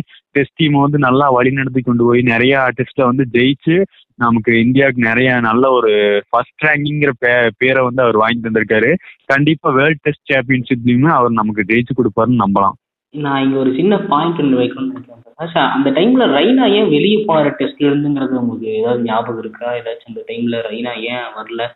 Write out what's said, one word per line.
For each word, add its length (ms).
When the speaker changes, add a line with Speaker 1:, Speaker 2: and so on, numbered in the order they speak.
Speaker 1:
டெஸ்ட் 260
டீம் 240
வந்து 180
நல்லா 320
வழி 200
நடத்தி 300
கொண்டு 240
போய் 180
நிறைய 520
டெஸ்ட்ல 300
வந்து 280
ஜெயிச்சு 440
நமக்கு 420
இந்தியாவுக்கு 420
நிறைய 380
நல்ல 300
ஒரு 220
ஃபர்ஸ்ட் 360
ரேங்கிங்கிற 560
பே-, 380
பேரை 240
வந்து 200
அவர் 140
வாங்கி 240
தந்திருக்காரு. 500
கண்டிப்பா 440
வேர்ல்டு 320
டெஸ்ட் 300
சாம்பியன்ஷிப்லயுமே 760
அவர் 200
நமக்கு 320
ஜெயிச்சு 340
கொடுப்பாருன்னு 460
நம்பலாம். 340
Speaker 2:
நான் 280
இங்க 160
ஒரு 160
சின்ன 240
பாயிண்ட் 420
ஒண்ணு 200
வைக்கணும்னு 320
நினைக்கிறேன். 320
ஆஷா, 320
அந்த 200
டைம்ல 400
ரெய்னா 400
ஏன் 180
வெளிய 300
போனாரு 320
டெஸ்ட்ல 360
இருந்துங்கிறது 420
உங்களுக்கு 380
ஏதாவது 360
ஞாபகம் 360
இருக்கா? 340
ஏதாச்சும் 360
அந்த 180
டைம்ல 360
ரெய்னா 300
ஏன் 320
வரல? 280